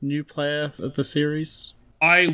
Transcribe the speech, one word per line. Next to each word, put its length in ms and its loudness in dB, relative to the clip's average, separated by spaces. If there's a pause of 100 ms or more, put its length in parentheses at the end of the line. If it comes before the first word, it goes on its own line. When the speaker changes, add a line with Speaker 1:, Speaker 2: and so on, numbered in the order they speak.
Speaker 1:
new 200 -2
player 560 -4
of 180 -8
the 80 0
series? 680 -2 (280)
Speaker 2:
I 340 4